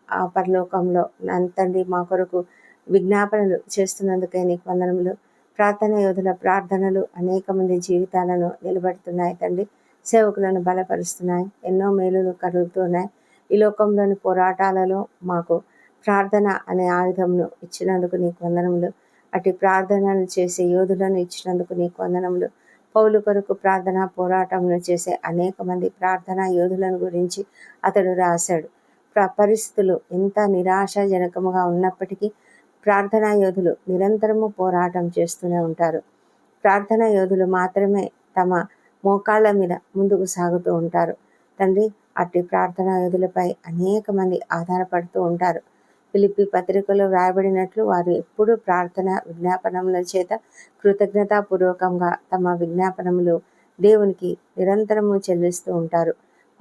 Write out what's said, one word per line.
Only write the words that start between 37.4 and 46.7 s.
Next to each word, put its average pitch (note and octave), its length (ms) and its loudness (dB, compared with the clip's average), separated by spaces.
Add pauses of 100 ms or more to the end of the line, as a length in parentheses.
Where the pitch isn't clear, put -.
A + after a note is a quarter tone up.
మాత్రమే F#3 640 0 (300)
తమ F3+ 240 0 (400)
మోకాళ్ళ G#3 460 4
మీద F#3+ 200 0
ముందుకు G3 540 0
సాగుతూ F3+ 500 -2
ఉంటారు. E3+ 420 -2 (420)
తండ్రి, G3 300 2 (280)
అట్టి F3 240 0
ప్రార్థనా F#3 580 -2
యోధులపై F3+ 560 -2 (120)
అనేక F#3+ 440 -2
మంది F#3 300 0 (100)
ఆధారపడుతూ F3+ 680 -4
ఉంటారు. F3 400 0 (560)
ఫిలిప్పీ G3+ 280 2
పత్రికలో G3 640 0